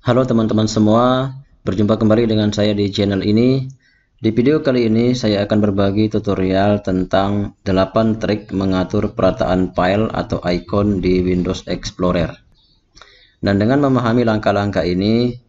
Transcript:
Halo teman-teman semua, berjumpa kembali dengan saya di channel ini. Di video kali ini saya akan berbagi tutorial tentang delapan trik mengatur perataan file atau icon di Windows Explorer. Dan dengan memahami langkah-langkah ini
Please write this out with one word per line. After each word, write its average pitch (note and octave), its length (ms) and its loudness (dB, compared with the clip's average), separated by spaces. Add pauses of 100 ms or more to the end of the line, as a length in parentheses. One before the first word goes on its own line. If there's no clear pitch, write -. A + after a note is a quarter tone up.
Halo B2 160 2
teman-teman A2 480 0
semua, B2 640 2 (320)
berjumpa G#2 320 0
kembali A2 320 2
dengan G#2+ 240 0
saya G#2 240 0
di G2+ 160 -2
channel G2 320 0
ini. B2+ 400 2 (560)
Di A2 80 2
video C3+ 320 2
kali B2+ 240 0
ini A#2 320 2
saya G#2 320 0
akan G#2+ 80 2
berbagi G2+ 560 0
tutorial G2 640 0
tentang G2 880 -2
delapan G#2 560 0
trik G#2 320 -4
mengatur F#2+ 640 -2
perataan F#2 560 0
file G2 400 0
atau E2+ 320 -4
icon F#2+ 560 -2
di F2+ 240 2
Windows F2+ 400 -2
Explorer. F2 640 -4 (1120)
Dan G2+ 160 0
dengan C3+ 320 2
memahami A#2+ 320 2
langkah-langkah G2+ 640 0
ini A2 480 0 (140)